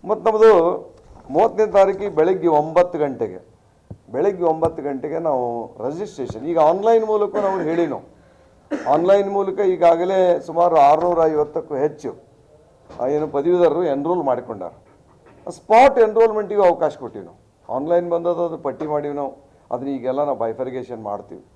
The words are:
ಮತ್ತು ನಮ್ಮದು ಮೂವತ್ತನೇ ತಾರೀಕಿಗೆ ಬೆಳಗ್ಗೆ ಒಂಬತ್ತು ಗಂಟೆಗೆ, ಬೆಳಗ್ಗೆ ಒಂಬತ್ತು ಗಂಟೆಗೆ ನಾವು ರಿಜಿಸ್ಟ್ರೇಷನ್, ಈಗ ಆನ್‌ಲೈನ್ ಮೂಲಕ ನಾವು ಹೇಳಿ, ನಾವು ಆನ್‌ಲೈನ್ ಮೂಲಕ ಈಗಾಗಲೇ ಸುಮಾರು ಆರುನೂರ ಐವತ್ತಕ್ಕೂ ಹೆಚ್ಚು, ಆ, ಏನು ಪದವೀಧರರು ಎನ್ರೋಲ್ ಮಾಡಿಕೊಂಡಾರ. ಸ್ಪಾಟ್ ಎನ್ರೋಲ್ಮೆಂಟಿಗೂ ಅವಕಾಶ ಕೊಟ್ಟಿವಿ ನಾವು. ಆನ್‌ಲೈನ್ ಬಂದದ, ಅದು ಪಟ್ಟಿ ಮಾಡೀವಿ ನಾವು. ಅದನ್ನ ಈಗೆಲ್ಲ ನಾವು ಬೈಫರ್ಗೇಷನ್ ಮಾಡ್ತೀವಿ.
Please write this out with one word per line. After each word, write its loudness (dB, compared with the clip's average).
ಮತ್ತು -4
ನಮ್ಮದು 4
ಮೂವತ್ತನೇ 0
ತಾರೀಕಿಗೆ 4
ಬೆಳಗ್ಗೆ 0
ಒಂಬತ್ತು 2
ಗಂಟೆಗೆ, -6
ಬೆಳಗ್ಗೆ -2
ಒಂಬತ್ತು -2
ಗಂಟೆಗೆ -6
ನಾವು -4
ರಿಜಿಸ್ಟ್ರೇಷನ್, -10
ಈಗ -2
ಆನ್‌ಲೈನ್ 2
ಮೂಲಕ -2
ನಾವು -2
ಹೇಳಿ, -2
ನಾವು -10
ಆನ್‌ಲೈನ್ 2
ಮೂಲಕ -4
ಈಗಾಗಲೇ 2
ಸುಮಾರು 0
ಆರುನೂರ 4
ಐವತ್ತಕ್ಕೂ -4
ಹೆಚ್ಚು, -4
ಆ, -4
ಏನು -4
ಪದವೀಧರರು 0
ಎನ್ರೋಲ್ -4
ಮಾಡಿಕೊಂಡಾರ. -6
ಸ್ಪಾಟ್ 4
ಎನ್ರೋಲ್ಮೆಂಟಿಗೂ 2
ಅವಕಾಶ 2
ಕೊಟ್ಟಿವಿ -14
ನಾವು. -14
ಆನ್‌ಲೈನ್ -2
ಬಂದದ, -2
ಅದು -4
ಪಟ್ಟಿ -8
ಮಾಡೀವಿ -4
ನಾವು. -8
ಅದನ್ನ -8
ಈಗೆಲ್ಲ -4
ನಾವು -6
ಬೈಫರ್ಗೇಷನ್ -8
ಮಾಡ್ತೀವಿ. -12